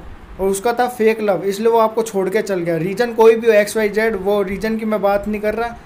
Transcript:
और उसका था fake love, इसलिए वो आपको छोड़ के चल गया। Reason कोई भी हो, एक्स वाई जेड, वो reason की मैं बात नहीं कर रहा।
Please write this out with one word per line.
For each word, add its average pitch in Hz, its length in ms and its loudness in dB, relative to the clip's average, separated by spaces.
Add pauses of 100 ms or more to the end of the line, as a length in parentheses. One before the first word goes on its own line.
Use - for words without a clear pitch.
(400)
और 190 80 0
उसका 196 240 0
था 240 160 0
fake 220 320 0
love, 196 240 0
इसलिए 202 240 0
वो 226 100 4
आपको 220 240 2
छोड़ 196 260 -2
के 202 140 0
चल 196 180 -4
गया। 170 160 -2
Reason 196 360 -2
कोई 226 240 6
भी 226 100 -4
हो, 226 60 6
एक्स 208 240 2
वाई 214 120 2
जेड, 220 280 0
वो 202 260 0
reason 202 340 -4
की 226 80 -6
मैं 214 180 -2
बात 202 260 0
नहीं 214 120 -4
कर 214 140 -2
रहा। 226 320 -6